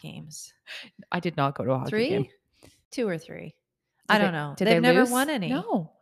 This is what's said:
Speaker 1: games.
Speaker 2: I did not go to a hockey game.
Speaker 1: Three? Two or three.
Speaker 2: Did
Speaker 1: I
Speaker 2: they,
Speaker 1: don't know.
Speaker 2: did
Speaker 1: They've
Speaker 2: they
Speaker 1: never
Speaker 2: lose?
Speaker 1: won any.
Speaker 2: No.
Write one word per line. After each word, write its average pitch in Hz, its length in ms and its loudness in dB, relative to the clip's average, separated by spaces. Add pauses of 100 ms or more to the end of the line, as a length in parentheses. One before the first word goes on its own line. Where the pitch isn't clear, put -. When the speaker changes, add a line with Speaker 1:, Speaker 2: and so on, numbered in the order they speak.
Speaker 1:
games. 156 500 -16 (600)
Speaker 2:
I 175 80 -2
did 170 160 -4
not 143 180 0
go 110 100 -6
to 120 80 0
a 131 60 2
hockey 214 300 -2
game. 392 160 0
Speaker 1:
Three? - 60 -10 (600)
Two 240 180 -4
or 165 100 -4
three. - 260 -14
Speaker 2:
Did 160 100 -16 (540)
Speaker 1:
I 214 100 6
Speaker 2:
they, 202 60 4
Speaker 1:
don't 185 80 2
know. 147 240 -4
Speaker 2:
did 185 100 0
Speaker 1:
They've 220 100 6
Speaker 2:
they 170 40 4
Speaker 1:
never 247 200 6
Speaker 2:
lose? 247 100 4
Speaker 1:
won 262 200 2
any. 208 180 -2
Speaker 2:
No. 285 540 -2